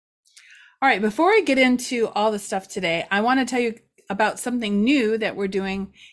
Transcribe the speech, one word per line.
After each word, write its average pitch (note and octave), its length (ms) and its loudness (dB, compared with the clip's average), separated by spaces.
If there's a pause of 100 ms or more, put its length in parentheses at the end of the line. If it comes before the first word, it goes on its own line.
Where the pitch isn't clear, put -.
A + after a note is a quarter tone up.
(800)
All C4+ 80 2
right, G#3 140 0
before D#4 260 2
I G#4+ 160 4
get C4+ 140 2
into B3 560 2
all G#3+ 160 2
the G#3 80 -4
stuff G3 280 -8
today, E3+ 440 -4
I G3+ 100 0
wanna B3+ 240 2
tell B3 140 -2
you A#3 160 -2 (340)
about G3+ 300 -2
something G#3+ 440 -2
new A3+ 360 2
that F#3 160 -4
we're G3 120 -4
doing F#3+ 460 -6 (200)